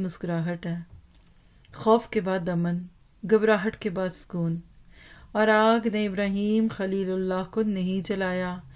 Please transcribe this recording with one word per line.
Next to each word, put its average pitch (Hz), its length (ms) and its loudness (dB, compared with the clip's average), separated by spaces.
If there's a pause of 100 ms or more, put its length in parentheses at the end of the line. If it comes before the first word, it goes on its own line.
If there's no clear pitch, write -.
मुस्कुराहट 170 640 -4
है, 170 200 -6 (880)
खौफ 226 380 4
के 220 80 0
बाद 185 300 -2
अमन, 175 300 0 (440)
घबराहट 214 520 2
के 214 140 -6
बाद 185 200 -2
सुकून। 170 520 -4 (720)
और 214 160 4
आग 220 360 4
ने 214 180 0
इब्राहीम 202 640 0
खलीलुल्लाह 185 760 -2
को 220 180 -2
नहीं 190 400 -2
जलाया, 185 600 -4 (140)